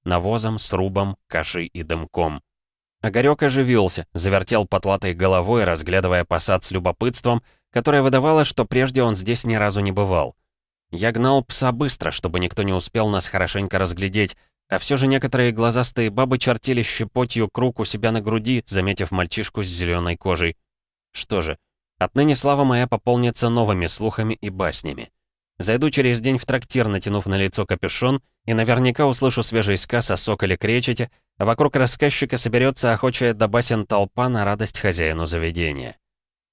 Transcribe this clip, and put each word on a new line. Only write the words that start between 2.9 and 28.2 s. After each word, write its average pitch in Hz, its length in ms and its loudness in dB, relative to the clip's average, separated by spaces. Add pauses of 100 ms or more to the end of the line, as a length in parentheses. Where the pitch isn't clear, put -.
Огарёк 120 420 0
оживился, 123 680 2
завертел 98 540 0
потлатой 98 480 0
головой, 95 500 2
разглядывая 90 600 0
посад 92 400 0
с - 80 -2
любопытством, 117 680 -2 (280)
которое 139 320 2
выдавало, 139 420 4
что 123 220 0
прежде 127 360 0
он 113 140 2
здесь 104 280 -2
ни 113 120 0
разу 104 240 0
не 98 120 0
бывал. 92 420 0 (560)
Я 98 200 -2
гнал 127 320 2
пса 127 300 -2
быстро, 120 380 -2
чтобы 87 280 -4
никто 90 240 -2
не 98 100 0
успел 107 360 -2
нас 98 200 0
хорошенько 95 500 -2
разглядеть, 95 580 -2 (320)
а 95 100 -2
всё 139 180 0
же 135 100 2
некоторые 131 460 2
глазастые 117 580 0
бабы 127 280 0
чертили 123 440 0
щепотью 113 680 -2
круг 123 320 -2
у 107 40 -2
себя 113 280 0
на 113 80 0
груди, 110 460 -2
заметив 95 440 -2
мальчишку 95 520 -4
с 95 40 -4
зелёной 87 500 -2
кожей. 85 400 -2 (560)
Что - 300 -2
же, 78 160 -6 (400)
отныне 143 360 2
слава 139 300 2
моя 123 220 2
пополнится 120 640 0
новыми 104 380 2
слухами 110 480 -2
и 101 160 -8
баснями. 82 600 -4 (480)
Зайду 123 320 0
через 123 300 2
день 131 180 0
в - 80 -8
трактир, 127 420 -2
натянув 101 380 -2
на 98 100 0
лицо 98 300 0
капюшон, 123 560 -2 (220)